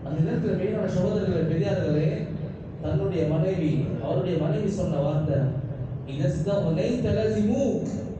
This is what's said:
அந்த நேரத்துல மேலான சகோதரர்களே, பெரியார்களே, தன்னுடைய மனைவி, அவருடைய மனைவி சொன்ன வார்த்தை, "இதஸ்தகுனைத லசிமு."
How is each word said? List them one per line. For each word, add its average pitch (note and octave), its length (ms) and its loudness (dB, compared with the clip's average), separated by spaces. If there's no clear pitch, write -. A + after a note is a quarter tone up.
அந்த D3+ 280 0
நேரத்துல G3 260 0
மேலான G#3+ 300 -2
சகோதரர்களே, F3+ 640 0
பெரியார்களே, - 720 0
தன்னுடைய F3 460 0
மனைவி, D3+ 580 2
அவருடைய F3 340 0
மனைவி D3+ 320 0
சொன்ன D#3+ 280 0
வார்த்தை, C#3+ 380 2
"இதஸ்தகுனைத F#3+ 960 0
லசிமு." A3 840 2